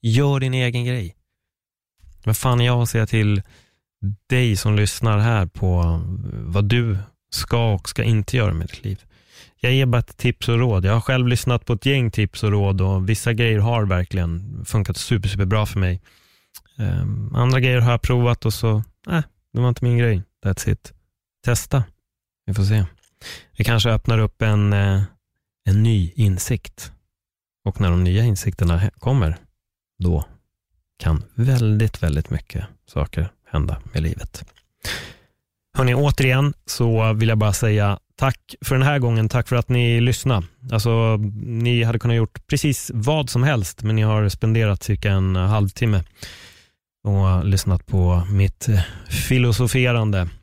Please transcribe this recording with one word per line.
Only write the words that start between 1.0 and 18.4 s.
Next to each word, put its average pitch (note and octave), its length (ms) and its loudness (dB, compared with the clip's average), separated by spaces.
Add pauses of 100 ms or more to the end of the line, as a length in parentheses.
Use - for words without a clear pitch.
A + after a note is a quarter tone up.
Vad A2+ 140 0
fan B2 240 2
är A#2+ 40 2
jag B2 160 2
att A#2 80 0
säga A2+ 160 0
till G#2+ 360 0 (880)
dig B2 260 2
som G#2+ 200 0
lyssnar G#2 420 0
här A2 280 2
på E2+ 560 0 (320)
vad E2 320 -2
du A#2 320 0 (320)
ska A#2 440 0
och - 160 -4
ska - 140 -4
inte A2 340 0
göra G2+ 160 0
med E2 140 -4
ditt - 160 -16
liv? G2+ 200 -8 (520)
Jag B2+ 180 -2
ger C3+ 120 2
bara A#2+ 140 2
ett - 180 -6
tips - 320 -2
och A#2 100 2
råd. G#2 260 0
Jag G2+ 80 2
har A2+ 80 2
själv B2+ 260 0
lyssnat A#2+ 380 0
på B2 80 -2
ett G2+ 120 -4
gäng C3+ 260 0
tips - 320 -4
och G#2 80 2
råd G2 300 0
och F#2+ 280 0
vissa A2+ 240 0
grejer A2 260 2
har A2+ 260 0
verkligen F2+ 800 -4
funkat G2+ 320 -2
super, G#2 320 -2
super F#2+ 160 2
bra G#2 200 0
för G2+ 140 -4
mig. F#2 220 0 (760)
Ehm, G2+ 580 -4
andra B2+ 240 2
grejer B2 200 2
har A#2+ 120 2
jag A#2 100 0
provat B2 440 0